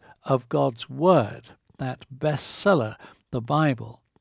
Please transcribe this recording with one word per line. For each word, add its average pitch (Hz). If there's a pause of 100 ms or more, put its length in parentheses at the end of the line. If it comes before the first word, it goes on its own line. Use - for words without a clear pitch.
(240)
of 131
God's 139
Word, 139 (300)
that 131 (100)
bestseller, 147 (360)
the 127
Bible, 131 (200)